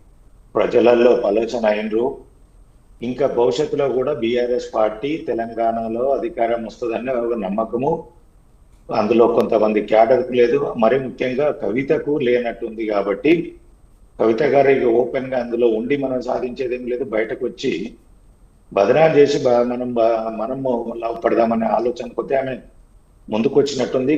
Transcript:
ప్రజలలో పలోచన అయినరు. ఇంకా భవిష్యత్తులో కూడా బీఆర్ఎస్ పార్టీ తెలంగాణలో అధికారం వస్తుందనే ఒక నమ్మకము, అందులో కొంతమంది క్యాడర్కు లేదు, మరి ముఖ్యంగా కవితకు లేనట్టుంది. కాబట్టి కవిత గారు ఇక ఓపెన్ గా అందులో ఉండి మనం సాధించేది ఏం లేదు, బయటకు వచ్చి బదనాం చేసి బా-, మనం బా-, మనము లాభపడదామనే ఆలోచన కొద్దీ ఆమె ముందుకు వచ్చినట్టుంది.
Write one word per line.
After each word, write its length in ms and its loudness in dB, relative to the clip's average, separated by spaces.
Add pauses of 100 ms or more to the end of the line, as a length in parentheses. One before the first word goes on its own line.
(580)
ప్రజలలో 560 4 (140)
పలోచన 360 -2 (100)
అయినరు. 580 -4 (800)
ఇంకా 180 0 (100)
భవిష్యత్తులో 520 0
కూడా 240 -2
బీఆర్ఎస్ 600 -2
పార్టీ 380 -2 (180)
తెలంగాణలో 760 -4 (140)
అధికారం 500 -2
వస్తుందనే 540 -6
ఒక 140 -2 (100)
నమ్మకము, 460 -2 (1080)
అందులో 260 4 (120)
కొంతమంది 440 2 (100)
క్యాడర్కు 480 4
లేదు, 200 4 (240)
మరి 220 4
ముఖ్యంగా 420 -4 (160)
కవితకు 500 -2 (140)
లేనట్టుంది. 640 -2
కాబట్టి 400 0 (880)
కవిత 240 2 (100)
గారు 220 6
ఇక 100 0 (160)
ఓపెన్ 320 -4
గా 100 -2
అందులో 340 2
ఉండి 260 -2
మనం 180 -4
సాధించేది 580 -6
ఏం 120 -12
లేదు, 240 -4
బయటకు 340 -4
వచ్చి 220 -6 (1000)
బదనాం 440 4
చేసి 280 6
బా-, 260 2
మనం 180 -6 (100)
బా-, 280 0 (140)
మనము 520 -4 (100)
లాభపడదామనే 720 0
ఆలోచన 400 -4
కొద్దీ 240 -4
ఆమె 140 -6 (720)
ముందుకు 300 2
వచ్చినట్టుంది. 580 0